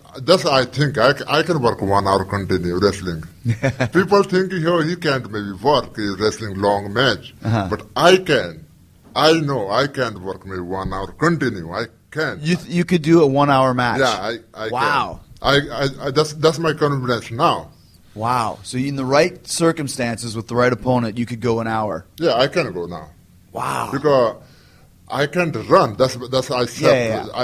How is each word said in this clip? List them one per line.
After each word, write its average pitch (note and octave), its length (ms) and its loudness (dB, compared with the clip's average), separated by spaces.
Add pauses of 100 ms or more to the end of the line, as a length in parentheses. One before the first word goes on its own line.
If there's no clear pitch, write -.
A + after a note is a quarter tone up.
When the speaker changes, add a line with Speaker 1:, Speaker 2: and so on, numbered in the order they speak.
(240)
Speaker 1:
that's E3 220 4
I C#3 200 4
think C#3 340 -2
I, B2+ 160 6 (120)
I D3+ 160 2
can D#3+ 200 0
work A2+ 180 2
one G2 260 2
hour F#2+ 180 4
continue F2+ 540 -2
wrestling. F#2 440 0 (120)
Speaker 2:
<laughs> - 100 -14 (480)
Speaker 1:
People G3 320 4
think, F#3 280 -2 (140)
"Oh, F3 160 2
he E3+ 140 -2
can't C3 340 -2
maybe G#2 220 -6 (100)
work, C3 340 2
he's G2+ 240 -4
wrestling G#2 400 -2
long G2+ 320 0
match," A#2 420 0 (100)
Speaker 2:
Uh-huh. A2 260 0
Speaker 1:
but G#2 120 -4 (140)
I F3 220 8
can. G#2 460 -2 (520)
I D3+ 240 6
know C3 300 -2
I B2 160 0
can A#2 360 -6
work F#2+ 240 -10
maybe F#2+ 140 -8
one F#2 320 -6
hour F#2+ 200 -8
continue. B2 600 -2
I A2 140 -6 (240)
can. C#3+ 320 -6
Speaker 2:
You E3+ 140 0
th-, - 120 -8
you F3 160 0
could F3 180 0
do E3 200 6
a D3 40 6
one C#3+ 240 2
hour C3 240 4
match. B2 260 0
Speaker 1:
Yeah, C3+ 60 4 (480)
I, A2 120 -8
I - 20 -4
Speaker 2:
Wow. B2 540 -2
Speaker 1:
can. - 20 -20 (160)
I, C3 140 2 (280)
I, C3+ 240 -4
I, C#3+ 40 -4
that's, D3+ 240 0
that's D#3 240 2
my D#3+ 140 0
confidence C3 580 -2
now. A2+ 400 -2 (440)
Speaker 2:
Wow. A2+ 500 -2
So - 120 -8
in C#3 200 -4
the C3+ 80 -4
right D3+ 420 2
circumstances B2 880 -2
with A2 120 -8
the A#2 80 -4
right B2 160 4
opponent, A#2+ 460 -2
you A#2+ 80 -2
could A#2 140 -8
go A2+ 200 0
an A2+ 80 -4
hour. G#2+ 360 -4 (140)
Speaker 1:
Yeah, D3+ 160 2
I C3 140 4
can C#3+ 240 -2
go F2 140 -6
now. E2 220 -12 (440)
Speaker 2:
Wow. B2 400 -6
Speaker 1:
Because C3+ 440 2 (720)
I C#3 200 -2
can't E3+ 260 -2 (140)
run. C3+ 280 4
That's, B2 200 2 (120)
that's C3 220 -2
I B2 160 0
said - 160 -8 (100)
Speaker 2:
Yeah, - 0 - (300)
yeah, - 40 -10
yeah. - 60 -14 (120)